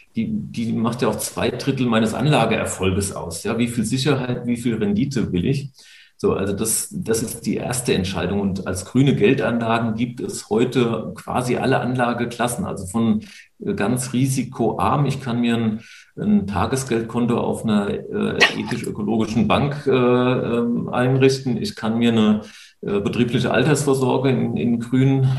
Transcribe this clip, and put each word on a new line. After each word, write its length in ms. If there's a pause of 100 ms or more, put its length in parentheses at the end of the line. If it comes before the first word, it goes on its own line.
(160)
die, 160
die 400
macht 300
ja 80
auch 80
zwei 340
Drittel 340
meines 280
Anlageerfolges 1000
aus. 300
Ja, 160
wie 80
viel 160
Sicherheit, 640
wie 100
viel 180
Rendite 560
will 140
ich? 260 (500)
So, 120
also 200
das, 380
das 320
ist 240
die 80
erste 400
Entscheidung. 460
Und 260
als 180
grüne 300
Geldanlagen 800
gibt 240
es 320
heute 640
quasi 400
alle 240
Anlageklassen, 840
also 220
von, 360 (440)
äh, 80
ganz 400
risikoarm. 920
Ich 120
kann 220
mir 160
ein, 220 (360)
ein 300
Tagesgeldkonto 920
auf 240
einer, 260
äh, 480 (180)
ethisch-ökologischen 920
Bank, 400
äh, 40
ähm, 960
einrichten. 720
Ich 160
kann 220
mir 140
eine, 300 (400)
äh, 180
betriebliche 500
Altersvorsorge 800
in, 280
in 220
grün, 480 (120)